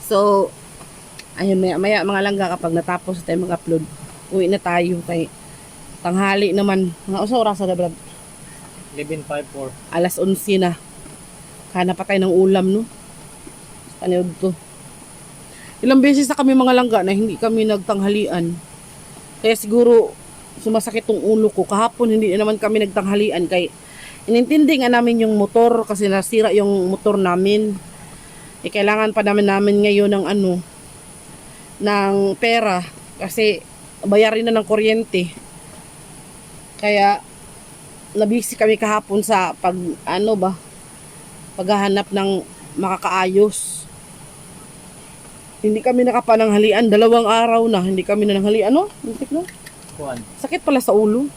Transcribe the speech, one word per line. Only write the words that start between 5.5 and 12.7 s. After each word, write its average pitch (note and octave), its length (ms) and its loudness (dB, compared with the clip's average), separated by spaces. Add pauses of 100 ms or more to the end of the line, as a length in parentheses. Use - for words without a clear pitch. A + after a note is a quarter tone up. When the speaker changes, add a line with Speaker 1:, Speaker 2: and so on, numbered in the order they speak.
Speaker 1:
tanghali G3 480 0
naman. F#3+ 400 0 (160)
Mga G3 160 -4
usa A#3 160 0
oras G#3 240 -2
na, F3+ 160 -2
Brad? E3+ 160 -4 (960)
Speaker 2:
Eleven D3 320 -10
five D3 320 -10
four. C3+ 160 -10 (160)
Speaker 1:
Alas F3 320 -4
onse F#3+ 400 0
na. F3 160 0 (960)
Hanap F3+ 240 -2
pa F#3+ 80 -10
tayo F#3+ 240 0
ng F3 80 2
ulam, F#3+ 320 4
no? G#3 160 0 (1200)